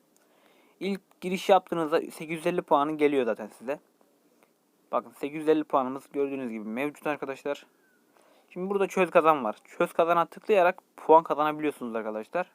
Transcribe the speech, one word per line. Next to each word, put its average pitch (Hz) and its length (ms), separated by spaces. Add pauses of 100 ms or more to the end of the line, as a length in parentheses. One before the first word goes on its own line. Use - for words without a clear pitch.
(800)
İlk 190 400
giriş 180 280
yaptığınızda 170 520
sekiz - 300
yüz 165 160
elli 175 160
puanı 151 300
geliyor 147 320
zaten 110 220 (120)
size. 135 220 (1120)
Bakın 117 180
sekiz 143 300
yüz 151 80
elli 156 160
puanımız 135 480
gördüğünüz 139 380
gibi 110 140
mevcut 135 420
arkadaşlar. 143 600 (840)
Şimdi 180 200
burada 196 160
çöz 180 240
kazan 156 340
var. 107 200
Çöz - 280
kazana 170 340
tıklayarak 185 560 (140)
puan 160 260
kazanabiliyorsunuz 151 720
arkadaşlar. 110 600